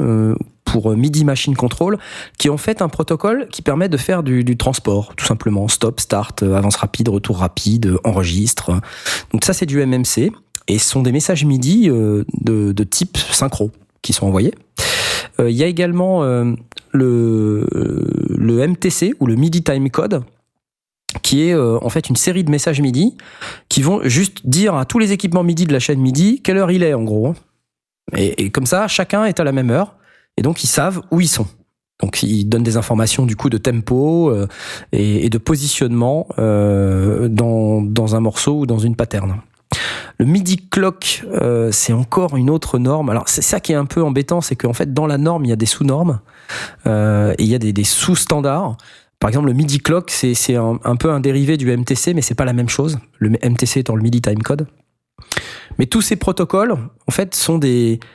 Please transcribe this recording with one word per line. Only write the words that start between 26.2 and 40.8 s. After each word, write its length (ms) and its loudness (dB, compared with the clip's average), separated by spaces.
quelle 160 2
heure 120 2
il 120 2
est 100 2
en 100 0
gros. 320 0
Et, 300 0
et 60 -4
comme 160 -2
ça, 220 0
chacun 360 0
est 160 0
à 40 0
la 80 0
même 180 2
heure 260 0
et 60 0
donc 220 -2
ils 40 -2
savent 320 0
où 120 4
ils 60 2
sont. 180 -2
Donc 200 -4
ils 220 0
donnent 180 2
des 140 0
informations 480 0
du 120 0
coup 120 -2
de 100 0
tempo, 720 0
euh, 180 0
et, 320 0
et 60 0
de 80 0
positionnement, 880 0
euh, 880 2
dans, 520 2
dans 360 0
un 40 2
morceau 380 0
ou 80 -2
dans 120 0
une 180 0
pattern. 440 -2
Le 80 2
midi 420 0
clock, 640 -2